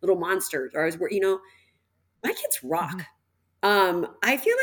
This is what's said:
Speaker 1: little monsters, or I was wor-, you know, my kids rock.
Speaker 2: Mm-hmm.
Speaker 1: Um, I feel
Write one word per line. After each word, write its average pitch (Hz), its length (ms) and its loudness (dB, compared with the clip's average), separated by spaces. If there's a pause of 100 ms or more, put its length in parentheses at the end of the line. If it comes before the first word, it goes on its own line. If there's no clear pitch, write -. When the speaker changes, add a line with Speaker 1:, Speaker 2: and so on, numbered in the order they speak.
Speaker 1:
little 185 160 2
monsters, 170 580 -2
or 156 80 0
I 160 40 2
was 165 120 -4
wor-, 180 120 -4
you 202 100 0
know, 190 200 2 (840)
my 302 80 0
kids - 300 -6
rock. 165 400 -4 (600)
Speaker 2:
Mm-hmm. 202 60 4
Speaker 1:
Um, 202 540 2
I 247 140 2
feel 466 260 2